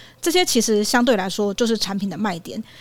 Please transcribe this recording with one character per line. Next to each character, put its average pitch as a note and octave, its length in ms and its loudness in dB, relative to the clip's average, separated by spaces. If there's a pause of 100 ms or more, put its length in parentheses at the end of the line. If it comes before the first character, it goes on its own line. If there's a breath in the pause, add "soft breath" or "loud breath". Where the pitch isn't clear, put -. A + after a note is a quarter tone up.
(200 loud breath)
这 E4+ 120 0
些 F4+ 120 4
其 B3 160 2
实 G#3+ 220 2
相 A#3+ 220 2
对 B3 120 4
来 F#3+ 140 -2
说 G3+ 240 -2
就 A#3+ 100 0
是 A3 140 0
产 G3 180 -4
品 G3 140 -4
的 D#3+ 80 -8
卖 G3 220 -2
点。 - 200 -10 (200 loud breath)